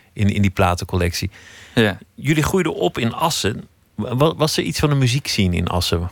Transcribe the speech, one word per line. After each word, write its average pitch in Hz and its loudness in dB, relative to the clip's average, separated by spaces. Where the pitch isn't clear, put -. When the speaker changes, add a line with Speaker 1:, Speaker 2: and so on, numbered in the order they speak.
Speaker 1:
in, 104 0
in 101 0
die 98 4
platencollectie. 90 0
Speaker 2:
Ja. 107 2
Speaker 1:
Jullie 151 0
groeiden 180 0
op - -2
in 117 0
Assen. - -2
Wa-, 127 0
was 156 0
er 180 -2
iets - -4
van 151 2
een 143 2
muziekscene 117 0
in 87 0
Assen? 87 -2